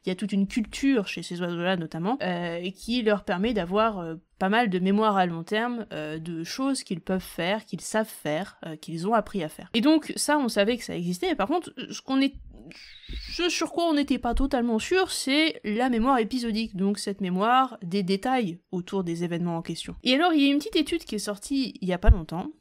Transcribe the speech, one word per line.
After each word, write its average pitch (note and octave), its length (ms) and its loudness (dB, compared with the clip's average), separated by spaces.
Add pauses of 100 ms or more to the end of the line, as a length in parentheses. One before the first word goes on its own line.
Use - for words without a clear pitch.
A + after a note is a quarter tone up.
Il F3+ 40 -2
y - 20 -2
a F#3 40 0
toute G#3 180 -4
une G3 140 4
culture B3 600 0
chez F3 160 -8
ces F3 180 -8
oiseaux-là, F3 360 0
notamment, E3+ 440 -2
euh, F3 400 -2 (140)
qui A#3+ 260 -2
leur G#3 220 2
permet G#3 300 0
d'avoir, G3+ 460 0
euh, E3 160 -8 (220)
pas F#3+ 120 0
mal A3 200 4
de F3+ 100 0
mémoire G3+ 380 4
à F#3 80 6
long E3 180 -4
terme, A#3 500 -2
euh, D#3 260 -6
de E3 240 -6
choses C4+ 400 -2
qu'ils E3+ 180 -6
peuvent F#3+ 200 -2
faire, G3 440 -4
qu'ils - 160 -10
savent A3 240 -2
faire, D#3+ 600 -6
euh, D#3+ 100 -10
qu'ils E3+ 320 -6
ont A3+ 60 2
appris G#3 300 0
à D#3 60 -4
faire. - 240 -16
Et A#3 80 4
donc, D#4 340 4
ça, D4 220 2
on C4+ 120 2
savait A#3+ 280 2
que A#3+ 60 -12
ça E3+ 120 -8
existait. F3+ 400 -2
Par G3 120 0
contre, E4+ 260 -2 (160)
ce - 120 -10
qu'on C4+ 200 0
est, C4+ 120 2 (1000)
ce F4 160 -2
sur D#4+ 220 -2
quoi E4+ 140 0
on E4 80 4
n'était C#4+ 260 2
pas A#3 160 -2
totalement A#3+ 420 2
sûr, F4+ 340 2
c'est D4 520 2
la A3+ 260 0
mémoire B3 300 4
épisodique, A3+ 560 -2
donc G3 240 0
cette G3+ 220 -6
mémoire A3+ 600 2
des F#3+ 220 -2
détails G3 560 0 (120)
autour F#3 320 -4
des E3+ 200 -2
événements E3+ 340 -2
en E3+ 40 -4
question. - 420 -8
Et B3+ 100 4
alors, E4 200 4
il D4 80 4
y C#4 80 6
a - 20 4
une C#4+ 80 2
petite G#4+ 160 -6
étude E4 300 0
qui A3+ 100 -6
est G#3 40 -4
sortie G#3+ 640 -4
il F#3 60 -4
y F3+ 60 0
a F3 40 -2
pas G3+ 120 8
longtemps F3+ 520 2